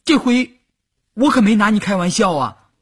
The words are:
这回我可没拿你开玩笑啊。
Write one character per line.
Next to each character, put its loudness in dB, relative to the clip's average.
这 0
回 -2
我 0
可 0
没 2
拿 2
你 2
开 -4
玩 -2
笑 0
啊。 -6